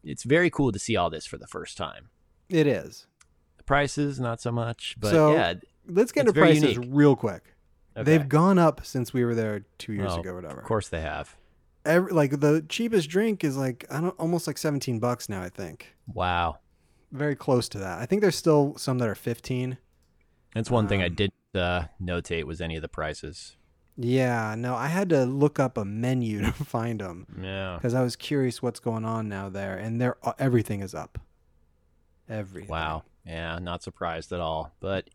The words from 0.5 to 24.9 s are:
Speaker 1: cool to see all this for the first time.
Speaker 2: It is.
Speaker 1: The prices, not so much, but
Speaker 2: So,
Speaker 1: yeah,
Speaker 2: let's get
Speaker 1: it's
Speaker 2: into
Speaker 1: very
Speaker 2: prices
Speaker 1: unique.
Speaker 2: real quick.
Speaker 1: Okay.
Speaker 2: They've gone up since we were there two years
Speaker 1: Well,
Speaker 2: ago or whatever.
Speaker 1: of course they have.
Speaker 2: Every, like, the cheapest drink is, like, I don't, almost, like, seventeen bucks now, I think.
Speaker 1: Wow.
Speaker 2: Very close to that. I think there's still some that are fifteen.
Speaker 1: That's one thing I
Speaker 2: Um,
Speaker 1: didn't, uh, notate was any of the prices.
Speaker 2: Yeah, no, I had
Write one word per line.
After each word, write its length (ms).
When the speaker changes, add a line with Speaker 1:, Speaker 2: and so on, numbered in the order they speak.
Speaker 1:
cool 200
to 60
see 180
all 140
this 160
for 140
the 80
first 280
time. 340
Speaker 2:
It 200
is. 400
Speaker 1:
The 60
prices, 560
not 220
so 100
much, 480
but 100
Speaker 2:
So, 240
Speaker 1:
yeah, 220
Speaker 2:
let's 240
get 160
Speaker 1:
it's 20
Speaker 2:
into 40
Speaker 1:
very 260
Speaker 2:
prices 160
Speaker 1:
unique. 180
Speaker 2:
real 220
quick. 400
Speaker 1:
Okay. 60
Speaker 2:
They've 260
gone 300
up 260
since 260
we 140
were 80
there 320
two 140
years 160
Speaker 1:
Well, 100
Speaker 2:
ago 140
or 20
whatever. 260
Speaker 1:
of 60
course 220
they 120
have. 340
Speaker 2:
Every, 300
like, 280
the 280
cheapest 400
drink 340
is, 140
like, 320
I 120
don't, 180
almost, 260
like, 140
seventeen 400
bucks 280
now, 140
I 80
think. 460
Speaker 1:
Wow. 540
Speaker 2:
Very 240
close 340
to 100
that. 200
I 60
think 160
there's 140
still 420
some 220
that 100
are 60
fifteen. 640
Speaker 1:
That's 160
one 180
thing 140
I 60
Speaker 2:
Um, 80
Speaker 1:
didn't, 180
uh, 300
notate 440
was 180
any 140
of 80
the 40
prices. 680
Speaker 2:
Yeah, 580
no, 200
I 140
had 200